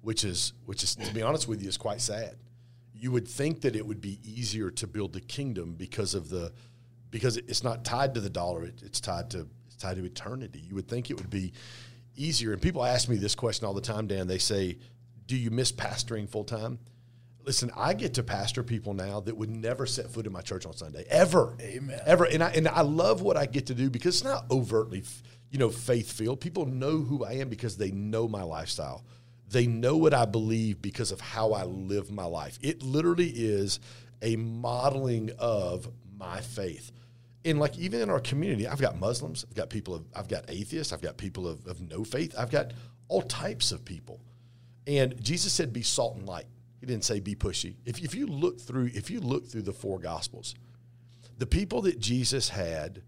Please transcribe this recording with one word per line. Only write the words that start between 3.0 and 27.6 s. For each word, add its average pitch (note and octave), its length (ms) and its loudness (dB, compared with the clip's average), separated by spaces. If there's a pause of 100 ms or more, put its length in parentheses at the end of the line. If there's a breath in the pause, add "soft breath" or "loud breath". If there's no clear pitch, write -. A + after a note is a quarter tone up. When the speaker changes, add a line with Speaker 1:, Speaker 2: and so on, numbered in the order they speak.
Speaker 1:
would B2 160 2
think D3+ 320 0
that A#2+ 160 2
it G#2+ 100 -2
would G#2 140 -4
be G2+ 240 -6
easier G#2+ 480 -4
to - 160 -4
build G2 240 -4
the F2+ 80 -6
kingdom F#2 540 -6
because F#2+ 400 -2
of E2 140 -2
the, E2+ 240 -4 (580 loud breath)
because A#2 260 0
it's A#2+ 260 -4
not A#2+ 220 -2
tied C3 300 2
to A#2+ 60 0
the G2 100 -2
dollar. F2 340 -2
It, - 200 -12
it's - 160 -4
tied E2+ 300 -4
to, E2+ 160 -6 (200)
it's - 100 -20
tied F#2 200 -4
to F#2 80 -4
eternity. A2+ 540 -10 (100)
You F#2+ 60 -10
would F#2+ 140 -4
think A#2+ 200 -4
it B2 100 -4
would F#2 120 -8
be F#2 220 -2 (640 loud breath)
easier. C3 360 0
And F#2 80 -2
people E3+ 240 2
ask B2 240 4
me A#2+ 80 4
this G2+ 200 2
question A2+ 280 0
all G2 100 0
the G2 60 -2
time, G#2+ 280 -2
Dan. F#2+ 180 0
They F#2 120 2
say, F#2 380 2 (500 loud breath)
"Do C3 100 -2
you A#2 140 0
miss A#2+ 220 2
pastoring A2+ 560 -2
full G#2+ 160 -2
time?" A#2 340 -4 (680 soft breath)
Listen, B2+ 280 2
I D3 200 2
get G3 200 -2
to B2+ 80 2
pastor G2+ 400 0
people A#2 300 -2
now G2 280 -2
that G#2+ 140 -4
would G#2+ 140 -4
never A2+ 380 -2
set A#2+ 240 -2
foot A#2 160 -4
in G2+ 60 -4
my F2+ 100 -8
church F#2 240 -6
on D#2+ 80 -12
Sunday, D2+ 340 -10
ever. D#3+ 520 8
Speaker 2:
Amen. C3 440 -8
Speaker 1:
Ever. E3+ 200 10
And D#3 200 6
I, E3+ 60 4
and D#3+ 180 6
I D#3+ 140 6
love F3 400 6
what F#3 160 4
I C#3+ 80 4
get B2+ 200 0
to B2+ 80 -2
do C3 140 4
because E3+ 280 2
it's - 80 2
not F#3+ 260 0
overtly, A2 480 4
f-, - 240 -10 (280 loud breath)
you C3+ 80 -2
know, A#2+ 120 6
faith-filled. A#2+ 720 0
People E3+ 260 -2
know C3 320 2
who C3+ 260 0
I A2 100 -4
am C3+ 140 -2
because G#2 300 -4